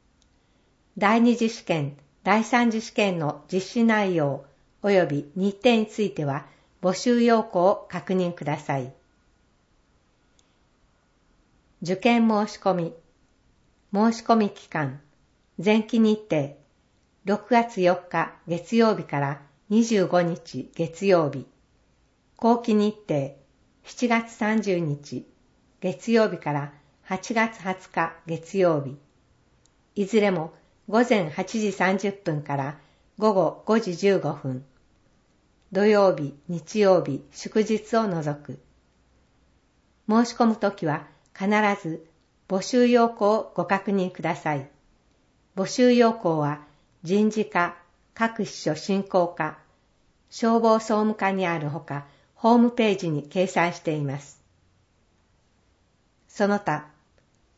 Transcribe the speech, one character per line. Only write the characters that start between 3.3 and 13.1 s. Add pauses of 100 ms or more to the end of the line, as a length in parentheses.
実
施
内
容 (380)
及
び
日
程
に
つ
い
て
は (360)
募
集
要
項
を
確
認
く
だ
さ
い。 (3000)
受
験
申
し
込
み。 (1000)